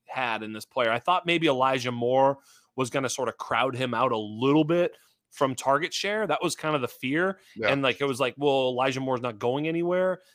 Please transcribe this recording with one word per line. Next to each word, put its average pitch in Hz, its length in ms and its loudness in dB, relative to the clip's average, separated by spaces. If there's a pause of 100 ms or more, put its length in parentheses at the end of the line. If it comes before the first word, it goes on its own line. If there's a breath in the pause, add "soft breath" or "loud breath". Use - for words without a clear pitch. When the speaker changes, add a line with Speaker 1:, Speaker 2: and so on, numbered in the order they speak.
Speaker 1:
had 117 340 -4
in 107 100 -10
this 107 140 -12
player. 120 240 0
I 117 80 2
thought 175 300 0
maybe 170 180 2
Elijah 131 460 2
Moore 131 480 2 (360 soft breath)
was 127 140 -2
gonna 135 180 -2
sort 120 220 -2
of - 80 -10
crowd 123 380 0
him 127 180 -2
out 120 180 2
a 113 60 -2
little 120 460 2
bit 170 340 0 (320 soft breath)
from 131 260 0
target 143 380 0
share. 208 340 -2
That 151 160 0
was 160 120 -2
kind 156 200 -2
of 139 60 0
the 120 60 -4
fear. 170 520 -2 (160 loud breath)
Speaker 2:
Yeah. 110 160 0
Speaker 1:
And, 139 100 0
like, 131 200 0
it 143 40 0
was 131 140 -2
like, 127 180 0
"Well, 135 320 2
Elijah 127 300 -2
Moore's 131 220 -2
not 117 180 -6
going 135 280 -2
anywhere." 180 540 -2 (140 soft breath)